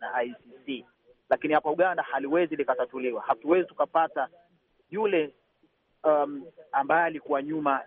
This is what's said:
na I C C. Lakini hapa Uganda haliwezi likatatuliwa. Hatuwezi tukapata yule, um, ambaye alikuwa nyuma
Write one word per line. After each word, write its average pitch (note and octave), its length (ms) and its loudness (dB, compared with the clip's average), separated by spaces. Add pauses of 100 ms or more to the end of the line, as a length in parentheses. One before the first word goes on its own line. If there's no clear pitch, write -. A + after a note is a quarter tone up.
na A2 140 -8
I B2 160 -2
C A#2 60 -14 (300)
C. C3 180 -8 (460)
Lakini D3+ 240 0
hapa D3+ 160 2
Uganda F3 320 2
haliwezi D3+ 540 0
likatatuliwa. B2+ 680 -2
Hatuwezi E3 460 2
tukapata D#3 600 -2 (600)
yule, F3+ 420 0 (720)
um, D3 400 0 (280)
ambaye C#3+ 320 2
alikuwa D3 380 -2
nyuma D3 440 0